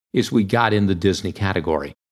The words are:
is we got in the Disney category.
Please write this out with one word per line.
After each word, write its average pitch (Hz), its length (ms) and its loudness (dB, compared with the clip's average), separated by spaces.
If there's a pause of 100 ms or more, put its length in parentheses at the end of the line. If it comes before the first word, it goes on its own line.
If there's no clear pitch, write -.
(120)
is - 200 0
we 113 120 4
got 110 300 2
in 101 140 2
the 95 80 0
Disney 90 360 0
category. 80 640 -2 (180)